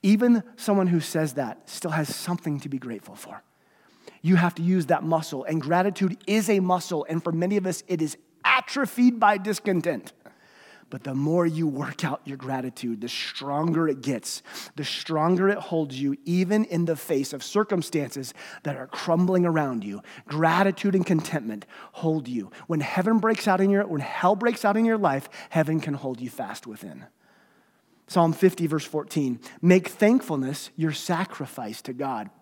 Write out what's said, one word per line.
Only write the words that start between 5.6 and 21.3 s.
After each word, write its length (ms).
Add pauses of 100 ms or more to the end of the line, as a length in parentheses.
gratitude 680
is 240
a 100
muscle, 480
and 140
for 100
many 240
of 100
us, 220
it 140
is 140 (280)
atrophied 760
by 200
discontent. 760 (800)
But 140
the 100
more 320
you 220
work 360
out 200
your 120
gratitude, 640
the 80
stronger 800
it 140
gets, 400 (340)
the 80
stronger 640
it 100
holds 420
you, 240
even 400
in 200
the 120
face 360
of 120
circumstances 880 (300)
that 120
are 120
crumbling 580
around 380
you. 180 (240)
Gratitude 680
and 100
contentment 580 (280)